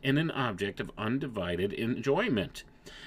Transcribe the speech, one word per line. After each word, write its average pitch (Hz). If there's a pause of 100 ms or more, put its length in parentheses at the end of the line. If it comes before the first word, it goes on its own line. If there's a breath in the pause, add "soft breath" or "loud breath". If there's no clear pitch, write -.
and 135
an 160
object 101
of 101
undivided 104
enjoyment. 135 (440 loud breath)